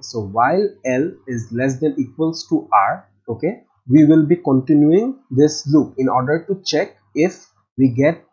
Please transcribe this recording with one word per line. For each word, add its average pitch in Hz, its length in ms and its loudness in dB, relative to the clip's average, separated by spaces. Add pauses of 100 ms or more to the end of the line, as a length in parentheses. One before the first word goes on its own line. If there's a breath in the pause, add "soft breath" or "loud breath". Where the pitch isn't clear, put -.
So 117 160 -10
while 123 480 -2 (160)
L 131 280 -2 (160)
is 117 240 -8
less 127 260 -2
than 147 180 -2
equals 160 520 -6
to 151 240 -4
R, 110 360 0 (200)
okay, 151 340 -6 (260)
we 147 160 6
will 156 220 4
be 165 80 2
continuing 151 880 0 (100)
this 147 380 0
loop 143 280 0
in 131 120 -2
order 139 380 -2
to 190 200 -6
check 170 300 -4 (180)
if 175 320 -2 (320)
we 135 100 4
get 139 440 -2